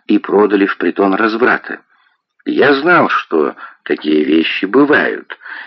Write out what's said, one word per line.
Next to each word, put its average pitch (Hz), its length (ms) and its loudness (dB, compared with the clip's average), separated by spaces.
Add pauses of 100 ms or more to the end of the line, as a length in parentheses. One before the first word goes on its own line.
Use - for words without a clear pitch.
и 104 120 0
продали 98 460 2
в 98 140 -4
притон 95 360 0
разврата. 110 680 -2 (640)
Я 127 280 2
знал, 147 360 2
что - 460 -2 (280)
такие 76 400 0
вещи 78 400 0
бывают. 127 720 0 (280)